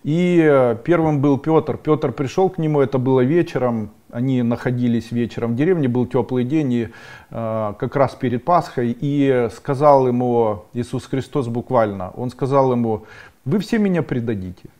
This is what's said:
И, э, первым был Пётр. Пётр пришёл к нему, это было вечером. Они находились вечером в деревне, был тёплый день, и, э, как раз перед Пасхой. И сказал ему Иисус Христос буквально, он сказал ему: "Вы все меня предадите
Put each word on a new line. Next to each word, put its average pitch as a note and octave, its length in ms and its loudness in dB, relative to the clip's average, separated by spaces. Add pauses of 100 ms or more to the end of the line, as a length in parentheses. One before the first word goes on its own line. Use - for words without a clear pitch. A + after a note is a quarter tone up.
И, F3 360 2
э, C3+ 440 4
первым D#3+ 360 2
был C#3 180 2
Пётр. D#3 380 0
Пётр D3+ 360 -2
пришёл D3+ 360 0
к F#3 100 -6
нему, D3+ 220 0
это C3 180 0
было B2+ 260 2
вечером. B2+ 640 0 (220)
Они B2+ 300 -2
находились A#2+ 680 -2
вечером A#2 420 -4
в A#2+ 40 -2
деревне, D#3 320 0
был A#2+ 180 0
тёплый B2 380 -2
день, C#3 280 -2
и, A#2 160 -2 (420)
э, A2 480 -6
как B2+ 180 -6
раз C3+ 180 0
перед A#2+ 300 -4
Пасхой. B2+ 560 0
И C#3 520 2
сказал C#3 540 4
ему A#2+ 560 0 (100)
Иисус A#2+ 340 -6
Христос C3+ 420 -4
буквально, A2+ 680 -2
он B2 140 -6
сказал C3+ 420 0
ему: A2+ 300 -2 (420)
"Вы G3 140 0
все A3+ 200 -2
меня F#3+ 240 0
предадите A2+ 680 -6 (100)